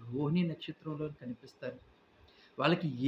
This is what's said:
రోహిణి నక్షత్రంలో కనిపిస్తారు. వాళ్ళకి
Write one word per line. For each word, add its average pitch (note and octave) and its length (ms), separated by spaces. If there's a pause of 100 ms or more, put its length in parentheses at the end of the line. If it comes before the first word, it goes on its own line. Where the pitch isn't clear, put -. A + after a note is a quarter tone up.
రోహిణి D3 420
నక్షత్రంలో D#3 640
కనిపిస్తారు. C3 720 (800)
వాళ్ళకి E3 300 (200)